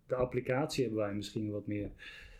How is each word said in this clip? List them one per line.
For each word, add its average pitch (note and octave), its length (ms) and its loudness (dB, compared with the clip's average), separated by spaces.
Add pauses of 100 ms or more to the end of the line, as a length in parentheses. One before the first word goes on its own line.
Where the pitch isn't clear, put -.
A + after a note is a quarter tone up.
de B2 80 0
applicatie B2+ 680 2
hebben A2 180 2
wij G2+ 120 0
misschien G#2 360 -2
wat G#2 160 -4
meer, G#2 240 -2 (500)